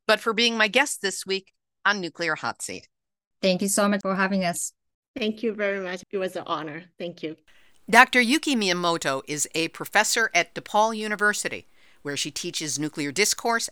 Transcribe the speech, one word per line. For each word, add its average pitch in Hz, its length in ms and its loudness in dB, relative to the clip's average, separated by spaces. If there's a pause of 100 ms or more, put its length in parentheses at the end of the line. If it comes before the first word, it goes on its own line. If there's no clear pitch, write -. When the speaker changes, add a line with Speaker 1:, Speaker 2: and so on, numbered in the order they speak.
Speaker 1:
but 214 120 4
for 226 140 -2
being 233 240 2
my 214 100 6
guest 254 340 0
this - 240 -4
week 190 280 -6 (320)
on 202 160 2
Nuclear 165 340 -2
Hot 117 260 -6
Seat. - 260 -10 (540)
Speaker 2:
Thank 185 200 2
you 202 60 0
so 202 200 2
much 202 140 0
for 190 140 -2
having 190 300 0
us. - 280 -4 (440)
Speaker 3:
Thank 214 260 -4
you 220 100 -2
very 202 260 -2
much. 185 320 -8
It 202 60 -6
was 185 180 -4
an 170 100 -6
honor. 160 380 -6 (140)
Thank 175 260 -10
you. 156 140 -8 (520)
Speaker 1:
Doctor 247 320 8
Yuki 277 340 2
Miyamoto 175 720 0
is 147 260 -4
a 165 160 0
professor 214 640 0
at 170 200 2
DePaul 214 420 2
University, 208 720 -2 (360)
where 143 120 -6
she 143 160 -4
teaches 151 480 -6
nuclear 147 320 -4
discourse 226 600 0